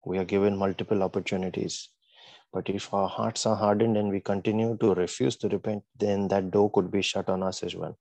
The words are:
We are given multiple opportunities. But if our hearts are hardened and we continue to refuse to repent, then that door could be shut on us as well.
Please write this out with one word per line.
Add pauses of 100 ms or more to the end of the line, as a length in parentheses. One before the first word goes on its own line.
We
are
given
multiple
opportunities. (640)
But
if
our
hearts
are
hardened
and
we
continue
to
refuse
to
repent, (140)
then
that
door
could
be
shut
on
us
as
well.